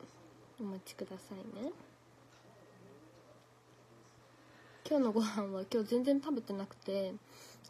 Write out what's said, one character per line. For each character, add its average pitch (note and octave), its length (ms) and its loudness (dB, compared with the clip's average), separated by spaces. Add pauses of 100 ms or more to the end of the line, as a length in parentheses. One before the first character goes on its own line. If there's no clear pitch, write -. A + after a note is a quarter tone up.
(600)
お - 20 -4
待 F#3+ 220 -6
ち - 100 -16
く - 100 -6
だ F#3+ 140 -12
さ - 160 -14
い F#3+ 40 -12 (240)
ね。 D#4+ 100 -4 (3250)
今 D4+ 100 4
日 C4+ 80 6
の G#3+ 60 4
ご A3+ 80 6
飯 G#3 320 0
は、 F#3+ 200 -2
今 A3+ 100 4
日 G#3 60 -2
全 B3 160 4
然 C#4 160 6
食 D4+ 160 0
べ A3+ 60 0
て - 100 -6
な G3+ 140 -2
く - 100 -16
て、 G3 380 -2 (560)